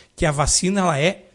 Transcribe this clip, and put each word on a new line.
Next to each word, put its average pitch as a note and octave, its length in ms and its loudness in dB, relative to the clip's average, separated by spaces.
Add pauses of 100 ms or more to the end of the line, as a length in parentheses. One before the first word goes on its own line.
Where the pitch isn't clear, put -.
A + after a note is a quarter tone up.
(140)
que E3+ 120 -2
a D#3 40 2
vacina, E3 500 0
ela E3+ 180 0
é E3+ 260 -2 (100)